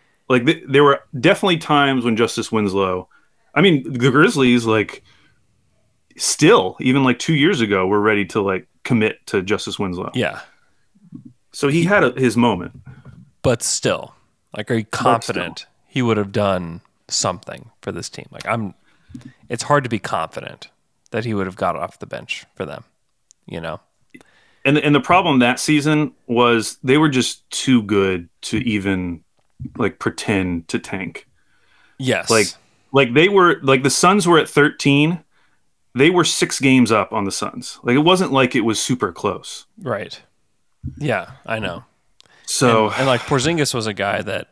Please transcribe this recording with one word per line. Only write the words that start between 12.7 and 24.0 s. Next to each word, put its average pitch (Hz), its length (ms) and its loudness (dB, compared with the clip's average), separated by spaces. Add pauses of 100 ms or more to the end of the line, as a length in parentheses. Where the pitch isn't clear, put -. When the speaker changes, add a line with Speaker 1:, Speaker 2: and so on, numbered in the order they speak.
Speaker 2:
But 123 200 0
still, - 520 -4 (420)
like, - 160 -8
are 117 40 0
you 113 140 -2
Speaker 1:
But - 80 -10
still. - 140 -6
Speaker 2:
confident 92 540 -4 (220)
he 135 140 -4
would 113 160 2
have 101 140 -4
done 95 500 -2 (260)
something - 640 -6 (100)
for 101 100 -10
this 90 180 -10
team? - 220 -18
Like, - 160 -14
I'm, 107 260 -4 (760)
it's 123 140 -8
hard 143 200 0
to 123 60 -6
be 110 100 -4
confident - 680 -10 (420)
that 113 140 -6
he 113 80 -6
would 98 120 -4
have 92 100 -10
got 87 200 -2
off 78 240 -10
the - 80 -16
bench - 380 -12 (100)
for 90 100 -10
them, - 180 -12 (640)
you 90 160 -12
know? 82 180 -10 (840)